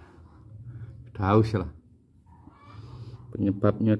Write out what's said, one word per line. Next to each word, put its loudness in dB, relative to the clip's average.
sudah -6
haus 6
lah. -2
Penyebabnya 2